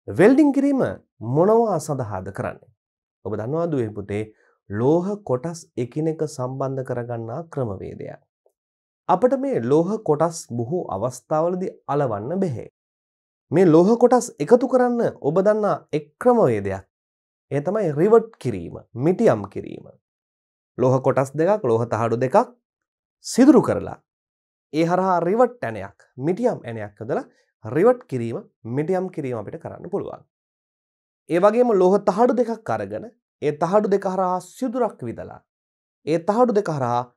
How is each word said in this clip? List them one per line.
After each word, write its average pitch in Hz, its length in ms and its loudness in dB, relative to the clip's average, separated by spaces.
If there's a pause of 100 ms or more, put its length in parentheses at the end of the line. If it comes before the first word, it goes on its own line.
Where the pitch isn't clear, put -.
වෙල්ඩින් 262 440 4
කිරීම 269 300 0 (440)
මොනවා 190 520 2
සඳහාද 107 540 -8
කරන්නේ? - 380 -10 (540)
ඔබ 104 80 -8
දන්නවද, 139 380 -4
දුවේ 120 200 -2
පුතේ, 104 340 -6 (460)
ලෝහ 139 360 0 (140)
කොටස් 165 400 -6 (120)
එකිනෙක 156 500 -4
සම්බන්ධ 135 640 -6
කරගන්නා 120 600 -8
ක්‍රමවේදයක්. - 760 -8 (880)
අපට 233 300 2
මේ 254 220 -2
ලෝහ 147 280 2 (100)
කොටස් 165 500 -2
බොහෝ 120 400 -6
අවස්ථාවලදී 156 840 -4 (140)
අලවන්න 139 560 -2
බැහැ. 151 280 -4 (840)
මේ 170 140 4
ලෝහ 175 340 6
කොටස් 240 380 4
එකතු 233 320 2
කරන්න 247 500 0
ඔබ 151 200 -2
දන්නා 202 380 2 (140)
එක් 151 160 -6 (100)
ක්‍රමවේදයක්. 110 680 2 (680)
ඒ 139 80 -2
තමයි 180 320 -2
රිවට් 214 440 4
කිරීම, 92 400 -6 (140)
මිටියම් 135 580 2
කිරීම. - 380 -14 (920)
ලෝහ 127 220 4
කොටස් 135 320 0
දෙකක්, 190 320 0
ලෝහ 117 220 2
තහඩු 117 300 -2
දෙකක් 131 200 0 (880)
සිදුරු 262 380 6
කරලා 92 360 -4 (760)
ඒ 156 120 0
හරහා 180 360 2
රිවට් 226 440 0
ඇණයක්, 104 340 -10 (160)
මිටියම් 185 460 -2
ඇණයක් 110 400 -12
යොදලා 151 240 -6 (400)
රිවට් 190 420 2
කිරීම, 120 320 -6 (240)
මිටියම් 156 460 -4
කිරීම 135 300 -8
අපිට 104 220 -12
කරන්න - 300 -14
පුළුවන්. - 340 -8 (1040)
ඒ 170 100 2
වගේම 226 320 4
ලෝහ 185 260 4
තහඩු 214 360 2
දෙකක් 220 360 -2
අරගෙන 104 340 -6 (380)
ඒ 147 100 0
තහඩු 180 360 0
දෙක 196 160 0
හරහා 185 380 -2
සිදුරක් 226 580 -6
විදලා - 400 -12 (680)
ඒ 165 120 0
තහඩු 214 340 2
දෙක 202 160 0
හරහා 123 320 -2 (160)